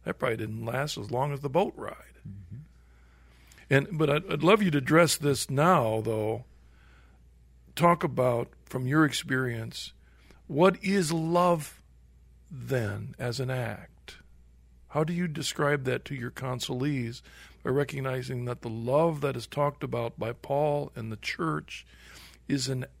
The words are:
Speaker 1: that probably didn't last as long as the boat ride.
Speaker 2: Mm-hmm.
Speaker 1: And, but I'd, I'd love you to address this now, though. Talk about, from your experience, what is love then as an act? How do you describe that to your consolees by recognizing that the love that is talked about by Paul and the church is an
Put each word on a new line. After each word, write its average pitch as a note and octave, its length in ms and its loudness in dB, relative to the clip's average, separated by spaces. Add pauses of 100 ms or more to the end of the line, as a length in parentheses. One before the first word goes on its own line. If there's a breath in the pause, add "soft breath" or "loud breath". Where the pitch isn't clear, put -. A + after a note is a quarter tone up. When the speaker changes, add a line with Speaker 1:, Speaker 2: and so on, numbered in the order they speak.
Speaker 1:
that F3 160 -4
probably A#2+ 200 -2
didn't A2 260 -6
last C3 340 -4
as G#2+ 140 -8
long C#3 200 0
as C#3 80 -6
the C#3+ 80 -6
boat F3 280 2
ride. - 420 -12 (100)
Speaker 2:
Mm-hmm. G2 280 -16 (1120 soft breath)
Speaker 1:
And, C#3+ 280 4
but D3+ 120 4
I'd, D3+ 220 0
I'd D3 100 0
love G#3 200 6
you F3 100 4
to D3 60 4
address D#3 380 6
this C#3+ 320 0
now, C3+ 520 4
though. A2 440 -2 (1300 soft breath)
Talk E3+ 280 6
about, B2+ 440 2 (160)
from B2+ 220 -6
your D3+ 180 6
experience, B2+ 880 -2 (540 soft breath)
what F3+ 360 4
is F#3 300 2
love E3 680 2 (680)
then A#2+ 680 -4
as A#2+ 200 -6
an B2+ 120 -4
act? - 680 -10 (720)
How D3+ 160 0
do E3 80 -2
you F3 160 0
describe D3 560 -2
that B2+ 220 -2
to C#3+ 80 -8
your B2 160 -8
consolees B2+ 920 -4 (400 loud breath)
by - 80 -4
recognizing C3 720 -2
that A#2+ 180 -6
the A#2 60 -8
love C#3 520 2
that C#3 160 -2
is A#2 100 -8
talked D3 380 -2
about A#2+ 340 -4
by A2+ 140 -4
Paul C#3+ 600 -2
and A2+ 180 -8
the G#2+ 40 -8
church - 680 -6 (640 loud breath)
is C3 200 -2
an B2+ 180 -4 (140)